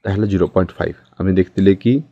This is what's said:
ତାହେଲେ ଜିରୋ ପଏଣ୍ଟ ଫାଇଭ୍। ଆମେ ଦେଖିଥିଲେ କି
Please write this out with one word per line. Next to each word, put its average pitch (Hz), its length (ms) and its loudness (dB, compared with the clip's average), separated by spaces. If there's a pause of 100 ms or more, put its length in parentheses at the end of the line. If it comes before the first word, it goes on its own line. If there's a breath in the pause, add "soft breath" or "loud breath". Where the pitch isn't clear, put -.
ତାହେଲେ 104 300 -4
ଜିରୋ 87 220 0
ପଏଣ୍ଟ 92 240 0
ଫାଇଭ୍। 85 200 -6 (200)
ଆମେ 92 200 -2
ଦେଖିଥିଲେ 98 340 2 (100)
କି 120 120 2 (180)